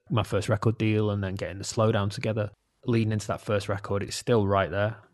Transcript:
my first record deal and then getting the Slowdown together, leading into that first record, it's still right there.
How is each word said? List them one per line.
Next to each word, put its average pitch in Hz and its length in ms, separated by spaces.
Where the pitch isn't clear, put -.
my 113 140
first - 260
record 110 300
deal 107 320
and 101 100
then 95 140
getting 95 240
the 98 60
Slowdown 107 480
together, 110 400
leading 113 260
into 107 160
that 95 140
first 104 280
record, 98 360
it's - 100
still 113 320
right 95 240
there. 104 280